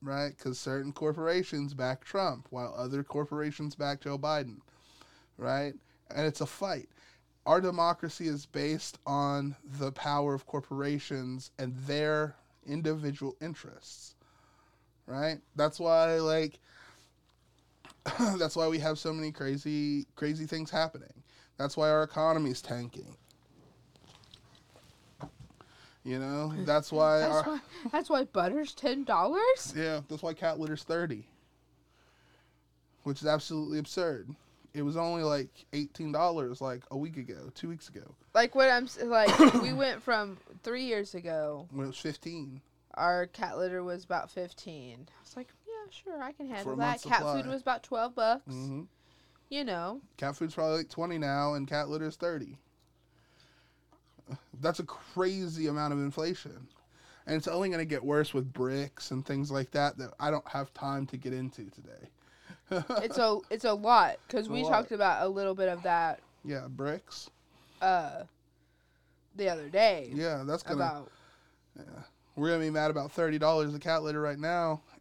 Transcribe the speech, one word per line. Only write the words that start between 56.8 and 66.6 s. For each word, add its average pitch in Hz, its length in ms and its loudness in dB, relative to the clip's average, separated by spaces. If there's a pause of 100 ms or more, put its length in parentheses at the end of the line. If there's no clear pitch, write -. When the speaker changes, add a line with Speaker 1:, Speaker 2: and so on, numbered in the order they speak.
Speaker 1:
And 156 80 0
it's 156 120 -2
only 185 220 0
gonna 165 160 0
get 143 180 -2
worse 147 300 4
with 131 180 -2
bricks 135 600 -2
and 135 140 -4
things 143 240 -2
like 135 220 -2
that 143 280 2
that 127 200 -10
I 147 120 0
don't 147 160 -2
have 139 260 -6
time 139 340 -4
to 127 100 -8
get 127 160 -6
into 131 380 -8
today. - 380 -20 (600)
<laughs> 196 320 -2
Speaker 2:
It's 220 160 -2
a, 220 220 4 (100)
it's 220 140 -4
a 220 100 4
lot, 208 440 6 (100)
'cause - 140 -2
Speaker 1:
It's 220 80 -4
a - 20 -6
Speaker 2:
we 254 120 0
Speaker 1:
lot. 320 80 2
Speaker 2:
talked 226 200 4
about 185 340 4
a 190 40 2
little 196 260 0
bit 190 140 2
of 175 140 -4
that 170 360 2 (240)
Speaker 1:
Yeah, 135 240 -6